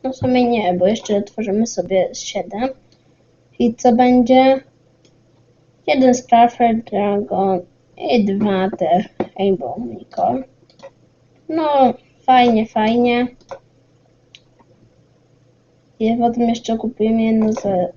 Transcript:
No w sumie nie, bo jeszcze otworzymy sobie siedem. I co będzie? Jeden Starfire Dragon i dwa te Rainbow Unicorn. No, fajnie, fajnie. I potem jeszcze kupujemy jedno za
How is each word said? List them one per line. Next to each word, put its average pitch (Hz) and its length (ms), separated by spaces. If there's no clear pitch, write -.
No 262 100
w - 20
sumie 247 340
nie, 208 240
bo 196 140
jeszcze 214 300
otworzymy 214 500
sobie 180 480
siedem. 202 540
I 233 160
co 247 180
będzie? 254 720
Jeden 262 280
Starfire 240 580
Dragon 202 880
i 233 280
dwa 196 520
te 175 260
Rainbow 170 380
Unicorn. 254 680
No, 294 440
fajnie, 240 400
fajnie. 240 600
I 226 180
potem 233 320
jeszcze 226 280
kupujemy 226 460
jedno 220 300
za 202 220